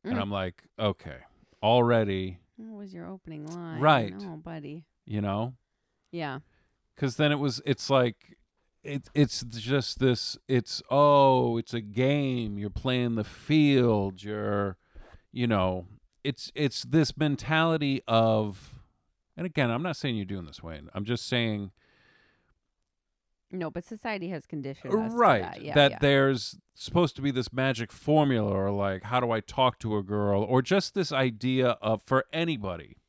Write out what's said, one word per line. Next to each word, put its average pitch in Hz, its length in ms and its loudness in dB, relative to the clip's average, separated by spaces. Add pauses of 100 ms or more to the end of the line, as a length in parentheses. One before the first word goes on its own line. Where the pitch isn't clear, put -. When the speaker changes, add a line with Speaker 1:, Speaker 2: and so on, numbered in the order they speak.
Speaker 1:
And 220 140 -4
Speaker 2:
Mm. 101 40 -2
Speaker 1:
I'm 101 100 -4
like, 92 340 -6 (120)
"Okay, 98 460 -4 (380)
already." 107 760 2 (180)
Speaker 2:
What 220 200 -16
was 196 160 -16
your 170 140 -14
opening 160 400 -14
line? 165 340 -10
Speaker 1:
Right. 127 380 4
Speaker 2:
Oh, 165 180 -12
buddy. 156 480 -14 (200)
Speaker 1:
You 104 160 -4
know? 104 340 -4 (560)
Speaker 2:
Yeah. 147 280 -8 (560)
Speaker 1:
'Cause 135 200 -4
then 151 160 2
it 147 80 0
was, 135 260 -2
it's - 240 -2
like, 127 480 0 (460)
it, 143 320 -8
it's 139 280 2
just 117 560 -4
this, 127 380 0 (100)
it's, - 440 -2
oh, 135 680 6
it's - 160 -8
a 117 80 -4
game. 120 760 -2
You're 101 100 -6
playing 123 460 -2
the 107 80 0
field. 120 1000 2
You're, 104 560 -2 (540)
you 123 160 -2
know, 92 400 0 (360)
it's, - 300 -6
it's 143 300 -2
this 139 340 2
mentality 151 920 0
of, 113 680 2 (600)
and 175 120 -8
again, 135 240 0
I'm 120 100 -2
not 170 160 -4
saying 127 180 -4
you're 101 100 -4
doing 92 200 -8
this, - 160 -18
Wayne. 78 320 -14
I'm 101 120 -6
just 117 200 -4
saying 110 460 -4 (1800)
Speaker 2:
No, 175 180 -6
but 170 160 -10
society 208 440 -8
has 160 180 -8
conditioned 139 460 -8
us 220 180 0
to 233 60 -8
Speaker 1:
Right, 156 240 6
Speaker 2:
that. 90 200 -8
Yeah, 147 140 -10
Speaker 1:
that 143 160 6
Speaker 2:
yeah. - 100 -12
Speaker 1:
there's 139 560 2 (160)
supposed - 440 0
to 135 40 -10
be 139 80 -2
this 127 240 -4
magic 127 380 -2
formula 135 600 2
or, 98 200 0
like, 98 320 -2
how 123 160 -2
do 123 100 0
I 110 120 0
talk - 380 0
to 107 180 -4
a 101 40 0
girl? 101 400 0
Or 127 220 2
just 190 320 0
this 180 160 -2
idea 127 680 0
of, 110 280 0
for 131 260 2
anybody 101 640 -6 (120)